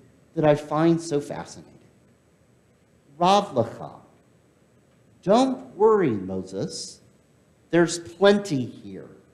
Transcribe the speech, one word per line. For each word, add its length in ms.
that 100
I 120
find 440
so 200
fascinating. 580
"Rav 380
lecha, 380
don't 540
worry, 340
Moses. 920
There's 300
plenty 640
here." 460